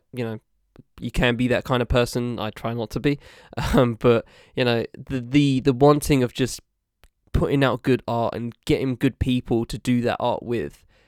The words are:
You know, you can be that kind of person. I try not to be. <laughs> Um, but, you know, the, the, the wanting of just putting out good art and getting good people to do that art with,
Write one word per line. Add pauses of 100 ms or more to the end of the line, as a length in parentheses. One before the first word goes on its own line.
(120)
You
know, (600)
you
can
be
that
kind
of
person.
I
try
not
to
be. (400)
<laughs>
Um,
but, (300)
you
know,
the,
the,
the
wanting
of
just (720)
putting
out
good
art
and (120)
getting
good
people
to
do
that
art
with, (220)